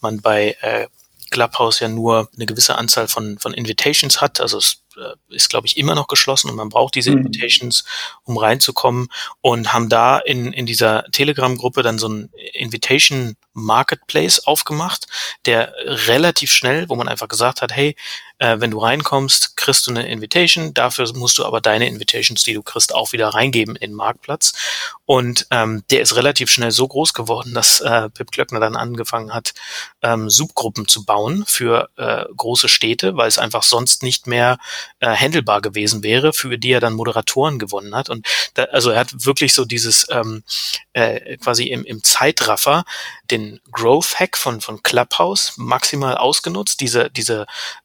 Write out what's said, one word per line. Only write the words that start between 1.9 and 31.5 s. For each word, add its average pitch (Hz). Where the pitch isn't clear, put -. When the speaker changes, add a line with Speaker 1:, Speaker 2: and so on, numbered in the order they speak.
Speaker 1:
eine 113
gewisse 113
Anzahl 117
von, 107
von -
Invitations 123
hat. -
Also 110
es, -
äh, 120
ist, -
glaub 117
ich, -
immer 151
noch 143
geschlossen 135
und 123
man 110
braucht 120
diese 131
Speaker 2:
Mhm. 143
Speaker 1:
Invitations, 120
um 117
reinzukommen, 123
und 117
haben 117
da 117
in, 123
in 127
dieser 113
Telegram-Gruppe 127
dann 113
so 110
einen 107
Invitation 123
Marketplace 135
aufgemacht, 156
der 117
relativ 143
schnell, 151
wo 139
man 120
einfach -
gesagt 120
hat, 117
hey, 143
äh, 113
wenn 117
du 107
reinkommst, 135
kriegst -
du -
eine 117
Invitation, 160
dafür 123
musst 123
du 139
aber 110
deine 113
Invitations, 110
die 117
du 104
kriegst, -
auch -
wieder 110
reingeben 113
in 104
den -
Marktplatz. 113
Und, 123
ähm, 110
der 127
ist 117
relativ 127
schnell 120
so 117
groß 143
geworden, 117
dass, -
äh, 117
Pip -
Klöckner 127
dann 110
angefangen 117
hat, 117
ähm, 113
Subgruppen 110
zu 104
bauen 117
für, 117